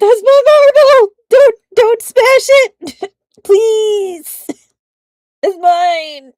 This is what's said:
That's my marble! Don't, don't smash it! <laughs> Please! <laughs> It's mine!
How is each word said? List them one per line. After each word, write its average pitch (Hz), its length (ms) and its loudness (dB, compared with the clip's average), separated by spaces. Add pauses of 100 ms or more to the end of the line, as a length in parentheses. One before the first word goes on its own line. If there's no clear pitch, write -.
That's 415 220 0
my 554 240 2
marble! 571 640 2 (160)
Don't, 523 260 2 (200)
don't 453 260 0
smash 508 480 -2
it! 508 640 -2 (140)
<laughs> - 160 -20
Please! 415 1040 -4
<laughs> - 180 -16 (760)
It's 392 140 -4
mine! 330 800 -4